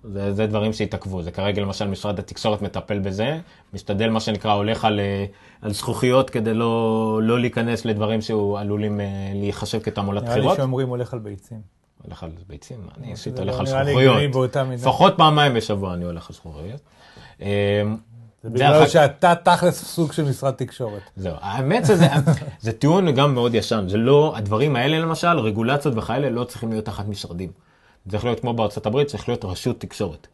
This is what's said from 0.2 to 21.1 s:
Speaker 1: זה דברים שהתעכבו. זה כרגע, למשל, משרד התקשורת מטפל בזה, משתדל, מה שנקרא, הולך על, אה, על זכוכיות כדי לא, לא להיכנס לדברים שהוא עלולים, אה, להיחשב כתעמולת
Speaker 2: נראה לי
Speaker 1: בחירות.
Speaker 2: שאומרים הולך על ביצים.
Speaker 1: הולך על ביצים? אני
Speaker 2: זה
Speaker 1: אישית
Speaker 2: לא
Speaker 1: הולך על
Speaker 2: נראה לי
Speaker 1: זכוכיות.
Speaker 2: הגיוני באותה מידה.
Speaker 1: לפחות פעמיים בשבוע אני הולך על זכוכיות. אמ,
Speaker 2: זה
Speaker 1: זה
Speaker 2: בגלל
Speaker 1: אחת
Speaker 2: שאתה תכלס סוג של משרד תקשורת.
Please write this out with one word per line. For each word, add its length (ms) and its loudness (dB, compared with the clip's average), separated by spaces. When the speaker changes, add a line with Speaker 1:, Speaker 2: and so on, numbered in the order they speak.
Speaker 1:
זה 120 0
דברים 260 -2
שהתעכבו. 500 -6
זה 80 -8
כרגע, 320 -2
למשל, 260 -4
משרד 300 -6
התקשורת 440 -4
מטפל 360 -6
בזה, 400 -4
משתדל, 360 -2
מה 100 0
שנקרא, 320 -2
הולך 320 0
על, 160 2
אה, 240 -2
על 100 -6
זכוכיות 580 0
כדי 240 -2
לא, 680 0
לא 180 2
להיכנס 440 -2
לדברים 360 0
שהוא 380 -2
עלולים, 420 -2
אה, 60 -4
להיחשב 480 -4
כתעמולת 400 -4
Speaker 2:
נראה 120 -4
לי 60 2
Speaker 1:
בחירות. 160 2
Speaker 2:
שאומרים 320 -2
הולך 240 -6
על 60 -8
ביצים. 420 -14
Speaker 1:
הולך 180 -16
על 80 -12
ביצים? 280 -18
אני 80 -14
Speaker 2:
זה 60 -12
Speaker 1:
אישית 260 -10
Speaker 2:
לא 60 -6
Speaker 1:
הולך 140 -4
על 80 -2
Speaker 2:
נראה 160 0
לי 80 0
Speaker 1:
זכוכיות. 240 8
Speaker 2:
הגיוני 180 2
באותה 320 0
מידה. 180 -4
Speaker 1:
לפחות 340 6
פעמיים 380 6
בשבוע 400 -2
אני 100 -4
הולך 260 -8
על 60 -16
זכוכיות. 440 -14
אמ, 60 -8
Speaker 2:
זה 20 -2
Speaker 1:
זה 80 -10
Speaker 2:
בגלל 320 6
Speaker 1:
אחת 80 8
Speaker 2:
שאתה 520 6
תכלס 420 2
סוג 280 -4
של 120 -2
משרד 300 -2
תקשורת. 480 -8